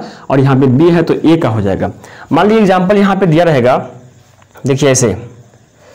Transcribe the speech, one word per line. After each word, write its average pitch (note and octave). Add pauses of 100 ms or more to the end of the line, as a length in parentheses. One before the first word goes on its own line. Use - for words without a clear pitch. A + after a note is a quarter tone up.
(300)
और C#3
यहाँ C3+
पे C3+
बी D3
है E3+
तो D#3+
ए D#3+
का D3+
हो A2
जाएगा। F#2+ (420)
मान E3
लीजिए A3
एग्जांपल F#3
यहाँ G3
पे G3
दिया E3
रहेगा, C3+ (880)
देखिए C#3
ऐसे B2 (800)